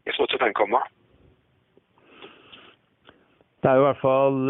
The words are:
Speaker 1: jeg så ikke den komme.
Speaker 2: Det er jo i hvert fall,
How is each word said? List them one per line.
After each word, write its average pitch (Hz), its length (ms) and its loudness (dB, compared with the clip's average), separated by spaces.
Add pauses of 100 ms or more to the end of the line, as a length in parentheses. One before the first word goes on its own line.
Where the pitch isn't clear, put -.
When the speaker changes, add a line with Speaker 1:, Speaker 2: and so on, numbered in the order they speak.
Speaker 1:
jeg - 80 -8
så - 140 -2
ikke - 180 -4
den 113 80 0
komme. 107 240 0 (2750)
Speaker 2:
Det 143 80 2
er 131 80 4
jo 139 60 4
i - 20 2
hvert 131 160 -2
fall, 135 320 2 (140)